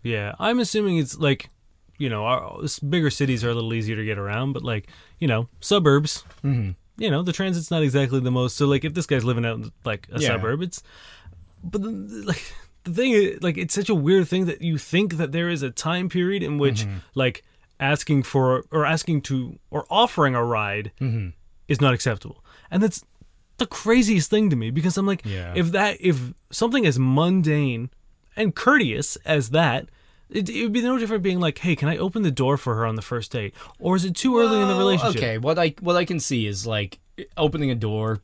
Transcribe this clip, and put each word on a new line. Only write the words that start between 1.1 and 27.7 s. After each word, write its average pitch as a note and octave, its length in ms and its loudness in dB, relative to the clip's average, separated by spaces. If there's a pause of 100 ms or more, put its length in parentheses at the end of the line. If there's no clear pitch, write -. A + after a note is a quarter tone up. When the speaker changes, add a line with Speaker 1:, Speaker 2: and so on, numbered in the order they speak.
Speaker 1:
like, C#3+ 320 0 (480)
you C#3+ 100 -4
know, G#2+ 160 -4
our, - 400 -2
s-, - 140 -4
bigger D3 320 2
cities B2+ 340 0
are A#2+ 60 0
a A#2 40 0
little A#2 200 -2
easier A2 220 -2
to G#2+ 80 -4
get G#2+ 140 -4
around, A2+ 360 -4
but, A#2+ 80 -8
like, A2+ 260 -4 (300)
you D#3+ 100 0
know, A#2 200 0 (120)
suburbs, D3+ 640 4 (180)
Speaker 2:
Mm-hmm. A#2+ 280 0 (260)
Speaker 1:
you A3 140 0
know, D3+ 120 2
the F3+ 120 -2
transit's F3+ 360 -2
not E3 120 2
exactly C3+ 380 2
the B2+ 100 0
most, B2+ 260 0
so, D3 100 2
like, C#3 200 2
if D3+ 80 -6
this E3+ 120 -4
guy's B2+ 180 0
living A#2 200 0
out A2+ 140 -4
in, A2 120 -12 (140)
like, G#2+ 260 -8
a - 80 -6
Speaker 2:
Yeah. D3 100 0
Speaker 1:
suburb, A2+ 340 -2
it's, F3+ 200 -10 (800)
but F#3+ 200 -6
the, A3 80 -6
the, G#3 360 -12
like, - 280 -6 (300)
the F3 80 -8
thing A#3+ 200 2
is, G#3 300 4
like, E3+ 160 0
it's - 160 -4
such G3+ 140 -2
a A3 60 4
weird E3+ 340 4
thing F#3 180 0
that - 160 -6
you D#3+ 160 0
think F3 380 -2
that D3+ 160 -2
there E3+ 180 -2
is D#3 120 -4
a C3 80 -4
time F3 380 -4
period F#3 340 0
in D3 160 -2
which, C3 260 2
Speaker 2:
Mm-hmm. G2 140 -6 (160)
Speaker 1:
like, C3 280 -2 (380)
asking C#3+ 420 2
for, C3 480 2
or D3+ 160 0
asking D#3 360 0
to, C3 360 -4 (120)
or D3 200 -6
offering F3 460 2
a A#2+ 80 2
ride G#2+ 560 -4
Speaker 2:
Mm-hmm. A2+ 300 -2 (360)
Speaker 1:
is C#3 140 0
not C3+ 140 6
acceptable. - 500 -6 (260)
And F#3+ 120 2
that's G#3+ 220 0 (520)
the B3 100 -2
craziest A3 640 4
thing G#3+ 200 4
to C#3 60 2
me, A2+ 140 -2
because D#3+ 280 0
I'm G3 80 0
like, G3 180 -2
Speaker 2:
Yeah. F#2 320 -6
Speaker 1:
if E3+ 160 2
that, G3+ 280 0
if C#3 340 0 (160)
something A#3 360 0
as C3 120 4
mundane C#3+ 880 2 (480)